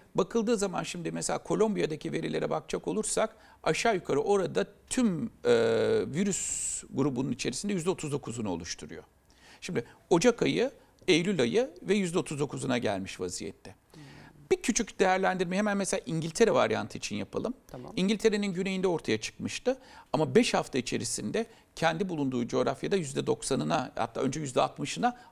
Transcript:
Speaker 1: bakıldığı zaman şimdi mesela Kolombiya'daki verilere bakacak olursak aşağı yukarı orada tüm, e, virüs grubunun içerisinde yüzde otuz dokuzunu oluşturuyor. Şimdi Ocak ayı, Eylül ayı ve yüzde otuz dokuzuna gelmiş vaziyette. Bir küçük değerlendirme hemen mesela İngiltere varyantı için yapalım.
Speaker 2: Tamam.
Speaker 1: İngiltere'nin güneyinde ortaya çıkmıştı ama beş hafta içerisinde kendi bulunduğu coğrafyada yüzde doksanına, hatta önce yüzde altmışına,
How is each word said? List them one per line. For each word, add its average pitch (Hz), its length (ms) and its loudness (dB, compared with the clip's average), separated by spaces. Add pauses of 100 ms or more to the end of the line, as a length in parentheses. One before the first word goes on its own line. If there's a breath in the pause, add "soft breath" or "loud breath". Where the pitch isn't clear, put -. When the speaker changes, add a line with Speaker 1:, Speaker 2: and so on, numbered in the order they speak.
(140)
Speaker 1:
bakıldığı 226 420 2
zaman 185 260 -2
şimdi 165 300 -6
mesela 165 260 -2
Kolombiya'daki 165 720 0
verilere 160 380 -2
bakacak 160 380 -4
olursak 214 480 -2 (260 loud breath)
aşağı 208 320 2
yukarı 147 260 0
orada 190 440 2 (260)
tüm, 185 360 2 (180)
e, 123 60 6 (560)
virüs - 840 -2
grubunun 139 420 0
içerisinde - 400 -4
yüzde 180 180 0
otuz 151 220 -4
dokuzunu 113 380 -4
oluşturuyor. 85 520 -8 (580 loud breath)
Şimdi 151 240 -4 (260 loud breath)
Ocak 175 320 6
ayı, 165 280 2 (380 soft breath)
Eylül 185 320 4
ayı 214 300 2 (120)
ve 185 120 0
yüzde 185 240 0
otuz 156 220 -2
dokuzuna 131 380 -2
gelmiş 98 420 -4
vaziyette. - 540 -8 (760 loud breath)
Bir 370 120 2
küçük - 380 -2
değerlendirme 185 560 2
hemen 208 200 2
mesela 196 300 -2
İngiltere 165 480 2
varyantı 113 440 0
için - 180 -6
yapalım. 107 380 -4 (120)
Speaker 2:
Tamam. 131 300 -14
Speaker 1:
İngiltere'nin 208 500 2
güneyinde 190 420 -2
ortaya 113 320 0
çıkmıştı - 580 -4 (340 loud breath)
ama 147 220 2
beş 240 200 6
hafta - 240 -2
içerisinde 117 680 -4 (300 loud breath)
kendi 165 320 0
bulunduğu 131 380 -2
coğrafyada 135 500 0
yüzde 139 300 -2
doksanına, 139 680 0
hatta - 260 -4
önce 147 200 -2
yüzde 135 200 -2
altmışına, 165 560 -2 (160 loud breath)